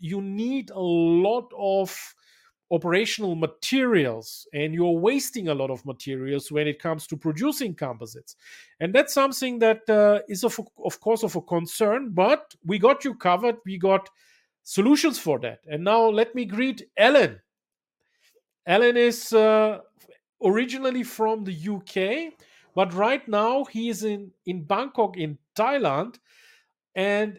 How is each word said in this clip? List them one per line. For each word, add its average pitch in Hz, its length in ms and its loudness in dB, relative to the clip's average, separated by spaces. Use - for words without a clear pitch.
you 175 200 -8
need 220 500 -6
a 190 100 -10
lot 180 760 2
of 196 580 -4
operational 175 640 -2
materials 160 1200 -2
and 151 180 -4
you're 170 260 2
wasting 233 500 -2
a 151 60 0
lot 135 160 -2
of 127 140 -10
materials 135 640 -8
when 151 160 -2
it 147 120 -4
comes 160 280 -6
to - 120 -12
producing 190 560 -4
composites. 120 600 -12
And 175 140 -2
that's 302 180 2
something 262 460 -2
that, 220 320 2
uh, 208 360 4
is 190 160 -8
of, 233 160 -2
of - 160 -6
course 220 240 0
of 185 140 -2
a 170 60 -6
concern, 208 720 -2
but 220 400 2
we 190 140 -2
got 269 260 4
you 269 100 -4
covered. 208 420 0
We 190 100 -8
got 190 320 2
solutions 277 560 2
for 143 220 0
that. 117 280 -8
And 156 160 -6
now 226 240 4
let 220 260 2
me 247 120 -4
greet 226 340 -4
Alan. 202 440 4
Alan 240 300 4
is, 240 380 2
uh, 214 460 4
originally 247 600 0
from 220 420 -4
the 190 80 -8
U 180 320 -6
K, 247 460 -4
but 185 200 0
right 233 340 0
now 226 360 0
he 233 260 -6
is 190 120 -8
in, 202 280 -6
in 180 180 -6
Bangkok 202 540 -2
in 151 180 -6
Thailand. 220 640 0
And 202 440 -2